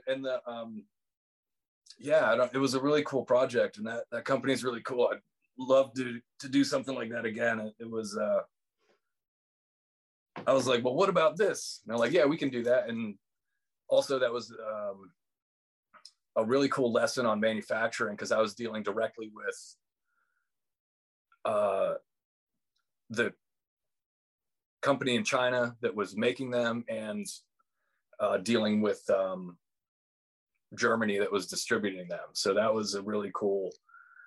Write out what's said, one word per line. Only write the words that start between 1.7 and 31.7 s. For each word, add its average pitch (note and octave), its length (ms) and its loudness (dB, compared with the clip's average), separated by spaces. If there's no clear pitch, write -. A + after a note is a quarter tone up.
yeah, C#3 320 4
I A2+ 60 4
don't, B2 180 2
it C3+ 40 0
was C3+ 160 2
a C3 80 0
really D3 220 4
cool C3 200 -2
project, B2 540 2
and G#2+ 80 -10
that, A2+ 240 -8
that A#2 140 -6
company's C3 400 0
really A#2 180 -4
cool. B2 300 0
I'd G#2 100 -6
love C3 360 4
to, A#2+ 260 -4
to C#3 80 -12
do C3+ 160 4
something C3+ 300 -2
like A#2+ 160 -6
that A#2 160 -4
again. A2+ 340 0
It, G#2+ 200 -8
it A#2 100 -12
was, G#2+ 260 -6
uh, G#2 260 2
I B2+ 80 4
was B2+ 120 2
like, B2 160 4
"Well, B2+ 120 0
what F#3+ 160 4
about D#3+ 260 4
this?" F3+ 480 -2
And G#2+ 60 -12
they're A#2 80 -2
like, A#2+ 140 2
"Yeah, E3 120 6
we D3 140 4
can C#3+ 120 -2
do A#2+ 140 -2
that." B2 240 2
And A2+ 300 -6
also C3+ 300 2
that B2 140 2
was, A#2 200 -6
um, G#2 600 -8
a A2+ 80 4
really C3+ 260 2
cool C3 200 2
lesson A#2 360 2
on G#2+ 140 2
manufacturing, A2 760 -2
'cause A#2 160 -6
I A2 80 4
was G#2+ 140 0
dealing A2 280 -6
directly G#2+ 460 -4
with, G#2+ 480 -12
uh, G#2 540 2
the G#2+ 240 0
company C3+ 340 2
in A2 100 0
China B2 560 0
that A2+ 140 -2
was G2+ 220 -4
making B2 340 -2
them, A#2 380 0
and, G#2+ 380 -6
uh, G2+ 200 2
dealing G#2+ 420 2
with, G#2 300 0
um, F#2 480 0
Germany A2+ 440 2
that G2+ 120 0
was G2 160 -2
distributing F#2+ 600 -4